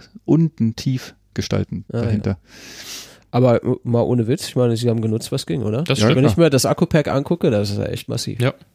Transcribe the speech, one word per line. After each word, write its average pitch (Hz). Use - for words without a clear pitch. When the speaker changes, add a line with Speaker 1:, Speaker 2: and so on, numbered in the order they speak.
Speaker 1:
unten 147
tief -
gestalten 101
Speaker 2:
Ah, 117
ja. 117
Speaker 1:
dahinter. 104
Speaker 2:
Aber, 120
äh, 123
mal 117
ohne 110
Witz, -
ich -
meine, 120
sie 120
haben 113
genutzt, 110
was 135
ging, 156
oder? 107
Speaker 3:
Das 135
Speaker 1:
Ja, 107
Speaker 3:
stimmt. 143
Speaker 2:
Wenn -
Speaker 1:
klar. 147
Speaker 2:
ich -
mir 160
das 135
Akku-Pack 156
angucke, 160
das 104
ist 101
ja 104
echt -
massiv. 117
Speaker 3:
Ja. 127